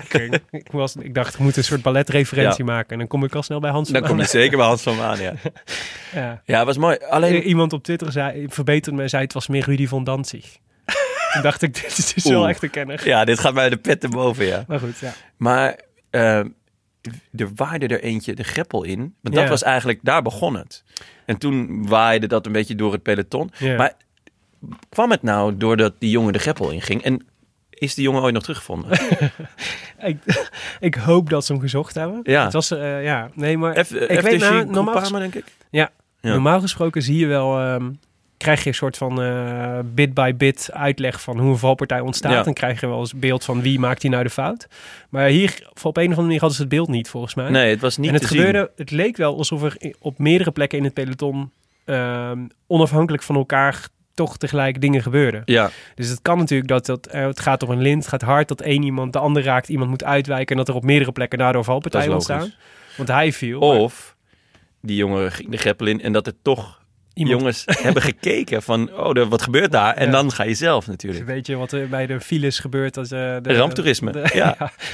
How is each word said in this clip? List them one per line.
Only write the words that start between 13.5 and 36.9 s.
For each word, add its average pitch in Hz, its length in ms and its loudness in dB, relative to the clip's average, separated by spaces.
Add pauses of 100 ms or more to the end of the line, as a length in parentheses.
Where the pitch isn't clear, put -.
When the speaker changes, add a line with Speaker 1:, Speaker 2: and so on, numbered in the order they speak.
Speaker 2:
mij 131 160 2
de 123 80 0
pet 135 220 0
te 131 100 -4
boven, 123 360 0
ja. 92 220 -2
Speaker 1:
Maar 151 120 -4
goed, 120 200 -8
ja. 123 140 -10 (240)
Speaker 2:
Maar, 127 420 2 (300)
eh, 113 300 2
er - 1160 -10
waaide 139 320 -4
er 113 160 -2
eentje 110 300 -4
de 120 100 -8
greppel 123 400 -4
in. 101 380 -8
Want 120 140 -4
dat - 80 4
Speaker 1:
Ja. 139 60 2
Speaker 2:
was 131 140 0
eigenlijk, 123 400 0
daar 143 180 2
begon 123 340 -4
het. - 280 -14 (420)
En 110 120 -2
toen 120 500 -4
waaide 110 400 4
dat 110 180 0
een 110 60 -8
beetje 107 240 -2
door 104 160 0
het 101 120 -4
peloton. 104 540 -2
Speaker 1:
Ja. 131 180 0
Speaker 2:
Maar 127 180 2 (960)
kwam 233 220 2
het 202 120 4
nou 104 340 2
doordat 110 420 4
die 113 100 0
jongen 110 240 4
de - 60 0
greppel 147 320 -2
inging? 90 320 -4
En 131 220 -2 (440)
is - 260 -6
die 139 80 -2
jongen 135 180 2
ooit 127 120 2
nog 110 100 -2
teruggevonden? - 480 -8
Speaker 1:
<laughs> 185 80 4 (1040)
Ik, 175 160 -4 (640)
ik 175 160 0
hoop 160 340 4
dat 151 160 0
ze - 60 -4
hem 135 100 -2
gezocht 135 340 -4
hebben. 170 280 -6
Speaker 2:
Ja. 143 200 4
Speaker 1:
Het 104 100 0
was, 156 180 0
eh, 143 320 -4
ja. 131 300 -2
Nee, 156 240 -2
maar 165 280 0
Speaker 2:
F-, - 60 -8
Speaker 1:
ik 170 300 2
weet 220 140 4
Speaker 2:
F - 20 4
T 175 60 2
G 202 60 6
Speaker 1:
nou, 220 160 4
normaal 196 300 0
Speaker 2:
Groupama, 196 280 0
Speaker 1:
ges-, 185 80 -6
Speaker 2:
denk - 140 -12
ik. - 80 -20 (160)
Speaker 1:
ja. 156 200 0 (320)
Speaker 2:
Ja. 117 100 -2
Speaker 1:
Normaal 147 300 4
gesproken 165 400 -2